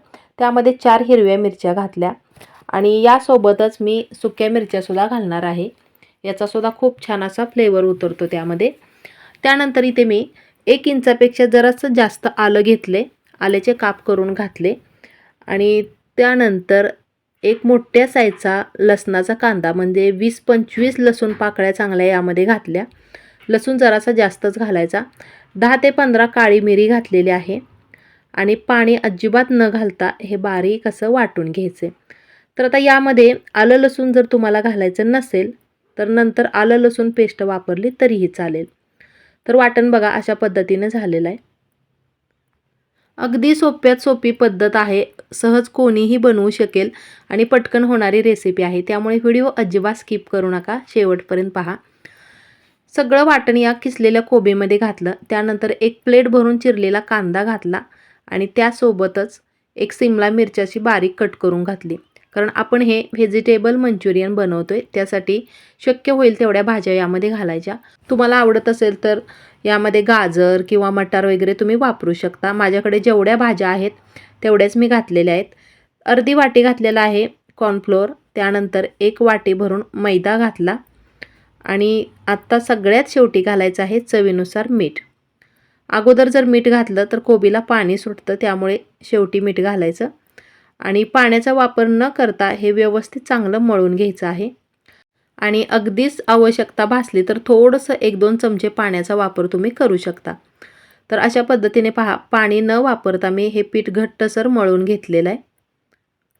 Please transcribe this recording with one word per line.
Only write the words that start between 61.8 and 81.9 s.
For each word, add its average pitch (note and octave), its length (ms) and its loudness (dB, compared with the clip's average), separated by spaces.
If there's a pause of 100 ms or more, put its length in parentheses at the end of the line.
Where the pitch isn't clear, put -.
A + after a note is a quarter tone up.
कारण G#3 200 -2
आपण A#3+ 260 0
हे A3+ 180 0 (140)
व्हेजिटेबल A3+ 640 0
मंचुरियन G3 600 -2
बनवतोय, F3+ 440 -4 (140)
त्यासाठी G3 460 -4 (420)
शक्य B3+ 300 -2
होईल B3+ 280 2
तेवढ्या G#3 240 2
भाज्या G3+ 300 -2
यामध्ये F#3 360 -2
घालायच्या. F#3+ 460 -6 (340)
तुम्हाला A#3+ 280 2
आवडत A3 320 2
असेल G#3+ 340 -2
तर G#3+ 160 0 (460)
यामध्ये G#3 360 2
गाजर F#3 680 2
किंवा G3+ 200 2
मटार G3 360 -2
वगैरे F#3+ 280 0
तुम्ही G#3+ 220 0
वापरू A#3 380 -2
शकता. - 400 -6
माझ्याकडे G#3 460 0
जेवढ्या G#3+ 360 2
भाज्या G#3 340 0
आहेत G3 220 -4 (520)
तेवढ्याच G#3 320 2
मी A#3+ 120 2
घातलेल्या F3+ 460 0
आहेत. F#3+ 120 -2 (600)
अर्धी B3 280 2
वाटी C4 280 4
घातलेला A3+ 400 0
आहे G#3+ 240 0 (320)
कॉर्नफ्लोअर, G3+ 540 -2 (240)
त्यानंतर G3 500 -2 (140)
एक G#3+ 220 0
वाटी G#3+ 320 2
भरून G3 280 -4 (120)
मैदा G3+ 440 -2
घातला A3 380 -2 (920)
आणि G#3 380 -2 (240)